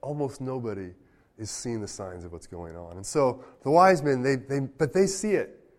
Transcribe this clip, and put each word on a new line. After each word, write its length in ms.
almost 380
nobody 500
is 120
seeing 300
the 60
signs 380
of 80
what's 160
going 280
on. 200
And 100
so 380
the 80
wise 320
men, 200
they, 120
they, 260
but 320
they 140
see 280
it. 260